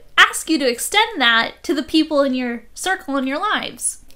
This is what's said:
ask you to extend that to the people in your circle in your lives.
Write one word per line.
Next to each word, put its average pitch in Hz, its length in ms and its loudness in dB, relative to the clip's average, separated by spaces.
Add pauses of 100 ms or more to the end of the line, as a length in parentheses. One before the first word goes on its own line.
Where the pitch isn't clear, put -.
(180)
ask - 320 4
you 320 80 2
to 254 120 0
extend 403 520 0
that 233 420 2
to 349 100 -2
the 277 100 0
people 311 380 2
in 269 120 0
your 240 300 -4 (100)
circle 359 440 -4
in 262 100 -2
your 277 120 -4
lives. - 640 -4 (120)